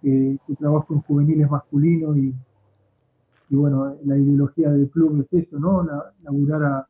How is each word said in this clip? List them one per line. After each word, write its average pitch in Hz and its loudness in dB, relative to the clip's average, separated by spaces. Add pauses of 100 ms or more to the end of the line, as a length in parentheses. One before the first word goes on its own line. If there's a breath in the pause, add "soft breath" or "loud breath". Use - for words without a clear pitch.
que, 135 0 (100)
que 139 -6
trabaja 151 -2
en 147 -2
juveniles 147 2
masculinos 151 0
y, 135 0 (1160)
y 139 -2
bueno, 139 0
la 139 0
ideología 143 2
del 143 2
club 151 0
es 170 -2
eso, 147 -12
¿no? 180 0
La, 147 -8 (120)
laburar 147 -2
a 139 -4